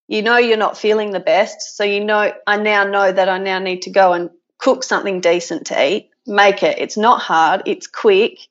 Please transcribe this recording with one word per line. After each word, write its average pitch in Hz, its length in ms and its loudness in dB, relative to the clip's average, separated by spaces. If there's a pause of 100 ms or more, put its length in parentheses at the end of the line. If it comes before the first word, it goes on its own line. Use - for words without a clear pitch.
you 214 140 -4
know 233 160 2
you're 233 200 4
not 208 200 -2
feeling 214 340 0
the 185 80 -4
best. 185 560 -2
So, 214 80 -4
you 202 200 -2
know, 208 300 0 (120)
I 208 120 0
now 208 260 2
know 196 280 2
that 190 180 2
I 185 80 0
now 190 220 -4
need 185 240 -6
to 190 60 -12
go 190 240 4
and 175 160 -4 (300)
cook 262 240 0
something 196 380 -4
decent 175 460 -2
to 131 220 0
eat, 202 200 -6 (160)
make 202 380 2
it. 156 160 0
It's 190 180 -6
not 220 240 2
hard. 165 440 0
It's - 220 -6
quick. 208 520 0 (120)